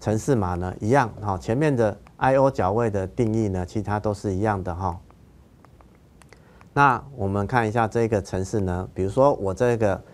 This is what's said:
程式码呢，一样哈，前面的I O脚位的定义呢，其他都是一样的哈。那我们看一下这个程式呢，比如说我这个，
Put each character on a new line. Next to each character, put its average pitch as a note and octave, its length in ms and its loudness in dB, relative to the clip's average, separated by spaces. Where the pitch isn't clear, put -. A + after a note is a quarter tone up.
程 A2 180 0
式 C#3 160 0
码 F#2 220 0
呢， F2+ 240 -6
一 G#2 80 -4
样 B2+ 200 4
哈， G2 160 -2
前 A2 180 -2
面 D3 180 2
的 A2 220 2
I C3+ 200 2
O C3+ 140 4
脚 G2 220 0
位 A#2 180 0
的 G2 160 -4
定 A2 260 -2
义 A2+ 140 0
呢， F#2 180 -2
其 G#2+ 160 -6
他 G#2 200 -2
都 G#2+ 120 -2
是 G2 220 -4
一 F#2 60 -2
样 G2+ 240 0
的 F2+ 100 -6
哈。 F2+ 240 -4
那 C#3 260 6
我 G2 140 -2
们 G2+ 180 0
看 A2+ 220 2
一 - 20 0
下 A#2 160 2
这 A#2 220 0
个 G#2+ 120 2
程 F#2+ 240 -4
式 G#2+ 140 -4
呢， F#2 340 -2
比 F#2 120 -4
如 F#2+ 40 -2
说 C3+ 260 4
我 G2 200 -4
这 A#2+ 220 2
个， G#2 260 0